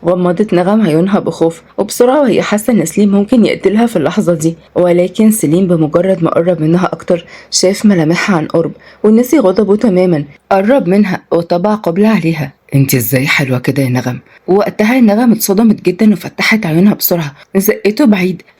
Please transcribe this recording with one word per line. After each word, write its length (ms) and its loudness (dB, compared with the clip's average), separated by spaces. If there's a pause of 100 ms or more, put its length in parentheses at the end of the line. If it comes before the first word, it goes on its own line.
غمضت 480 -2
نغم 280 2
عيونها 380 0
بخوف 420 -2 (160)
وبسرعة 440 0
وهي 200 0
حاسة 320 -2
إن 120 2
سليم 240 0
ممكن 360 2
يقتلها 400 0
في 100 -2
اللحظة 380 -2
دي، 240 -2 (180)
ولكن 560 2
سليم 360 0
بمجرد 560 0
ما 60 0
قرب 320 0
منها 240 0
أكتر 400 -4 (260)
شاف 340 -2
ملامحها 520 2
عن 100 -4
قرب 240 -2 (320)
ونسي 360 2
غضبه 360 2
تمامًا. 480 0 (280)
قرب 360 0
منها 340 0 (100)
وطبع 440 -2
قبلة 320 -2
عليها. 440 -2 (240)
أنت 200 2
إزاي 320 -2
حلوة 320 -2
كده 240 -2
يا 60 0
نغم؟ 300 -4 (280)
وقتها 520 0
نغم 320 2
اتصدمت 500 0
جدًا 320 2
وفتحت 520 -4
عيونها 280 2
بسرعة. 420 -4 (200)
زقته 500 0
بعيد. 360 0 (180)